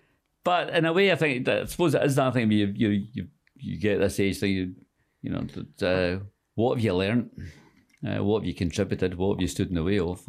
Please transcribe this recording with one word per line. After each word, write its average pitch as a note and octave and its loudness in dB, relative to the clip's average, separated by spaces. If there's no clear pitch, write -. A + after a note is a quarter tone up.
But F3 0
in E3 0
a E3 0
way, F#3+ 4
I D3+ 2
think C3+ 0
that, G#2 0
I - -4
suppose E3 2
it - 2
is C#3 2
that C3 2
thing A#2 2
where G#2+ 6
you, G2+ 2
you, G#2+ 2
you, G2 -8
you F#2 -8
get G2 2
this G2 0
age G2 0
thing, G2 0
you, F#2 -2
you - -8
know, E2+ -4
that, - -8
uh, F#2 0
what B2+ 0
have A2 0
you G2 2
learnt? G2+ 0
Uh, G#2 -4
what G#2 2
have F2 -6
you F2 -4
contributed? F#2 -2
What G2 0
have F#2 -4
you F2+ 0
stood F#2+ -4
in F2 -6
the D#2+ 0
way G2 0
of? F2 -4